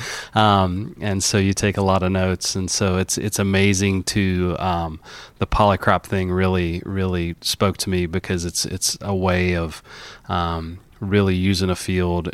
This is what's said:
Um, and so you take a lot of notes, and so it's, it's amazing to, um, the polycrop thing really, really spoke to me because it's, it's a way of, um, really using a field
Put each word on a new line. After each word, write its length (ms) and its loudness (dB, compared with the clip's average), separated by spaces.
Um, 640 4
and 220 -2
so 160 2
you 140 4
take 240 0
a 60 2
lot 200 4
of 80 2
notes, 440 0
and 140 -4
so 280 0
it's, 200 -2
it's 220 -4
amazing 640 2
to, 560 0
um, 400 -2
the 80 -2
polycrop 560 4
thing 280 -2
really, 540 0
really 560 -2
spoke 360 -2
to 120 -6
me 160 0
because 400 -4
it's, 200 -4
it's 360 -4
a 140 -2
way 400 2
of, 260 -4
um, 500 -4
really 340 2
using 340 2
a 60 0
field 580 -2